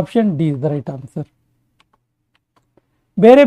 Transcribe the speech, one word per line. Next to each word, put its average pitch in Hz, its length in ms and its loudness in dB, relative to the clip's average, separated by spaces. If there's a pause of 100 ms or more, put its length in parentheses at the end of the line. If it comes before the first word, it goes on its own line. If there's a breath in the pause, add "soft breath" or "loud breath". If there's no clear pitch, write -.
Option 220 260 -2 (120)
D - 20 -4 (120)
is 131 120 -8
the 160 100 -4
right 147 220 -10
answer. 143 300 -16 (2000)
ಬೇರೆ 262 220 8